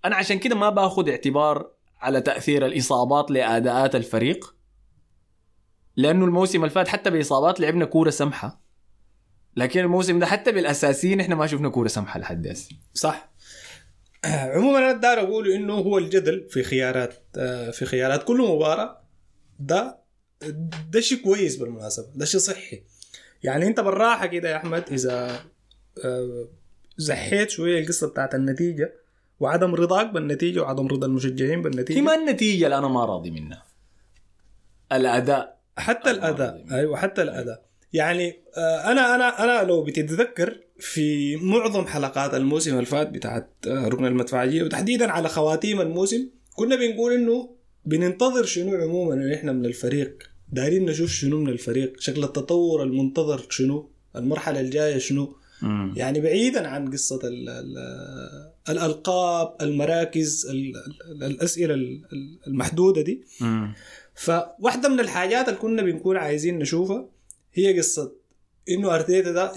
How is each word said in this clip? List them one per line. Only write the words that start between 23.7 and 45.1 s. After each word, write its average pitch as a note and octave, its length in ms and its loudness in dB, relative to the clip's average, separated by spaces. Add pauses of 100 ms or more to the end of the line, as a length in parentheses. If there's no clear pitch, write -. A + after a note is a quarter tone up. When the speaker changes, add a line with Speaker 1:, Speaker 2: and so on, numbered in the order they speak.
Speaker 2:
بالراحة G3+ 460 2
كده E3+ 240 -4
يا D#3 80 -2
أحمد، E3 340 -4
إذا، B2 480 -2 (680)
آه، B2 420 -6 (500)
زحيت E3 520 -2
شوية E3+ 300 0
القصة D#3 300 -2
بتاعت C3+ 260 -4
النتيجة C#3+ 580 0 (460)
وعدم E3+ 360 2
رضاك F#3 340 2
بالنتيجة E3+ 520 -2
وعدم C3+ 260 -2
رضا C#3 200 0
المشجعين C3 540 0
بالنتيجة. C#3 360 -2
Speaker 1:
هي C#4 40 4
ما D#4 140 6
النتيجة G#3+ 500 2
اللي C#3 120 4
أنا C#3 100 0
ما B2 180 2
راضي F2 260 -4
منها، D#2 320 -12 (1300)
الأداء. B2+ 680 2 (180)
Speaker 2:
حتى A3+ 320 0
Speaker 1:
أنا E3 100 0
ما D#3+ 100 0
Speaker 2:
الأداء. C#3 220 -2
Speaker 1:
راضي - 120 -18
منه. C3 120 -6
Speaker 2:
أيوة، C#3+ 220 0
حتى G3 240 -2
الأداء. A#2+ 440 -6 (280)
يعني، E3+ 500 0 (140)
آه، E3 340 0
أنا، B3 240 4
أنا، B3 280 0
أنا A#3 240 2
لو E3+ 160 2
بتتذكر D#3+ 760 -2 (200)
في D3 560 -2
معظم G3 500 0
حلقات C#3 480 -4
الموسم C#3+ 400 0
اللي B2+ 120 0
فات D3 240 -2
بتاعت، A2+ 400 -8 (180)
آه، C3 200 -2
ركن B2+ 180 0
المدفعية B2+ 580 0
وتحديدًا G3+ 480 0